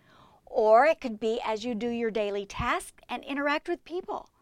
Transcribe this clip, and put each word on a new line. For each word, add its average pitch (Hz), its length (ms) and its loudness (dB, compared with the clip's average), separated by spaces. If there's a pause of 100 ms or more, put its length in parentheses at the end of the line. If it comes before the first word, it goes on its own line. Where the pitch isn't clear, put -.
(480)
Or 220 400 6
it 320 140 2
could 220 180 -6
be 226 260 -2
as 220 180 -4
you 247 120 -4
do 240 140 -4
your 233 200 -2
daily 202 380 -4
tasks - 600 -6
and 247 140 -10
interact 285 440 -4
with 349 180 -6
people. - 440 -10 (120)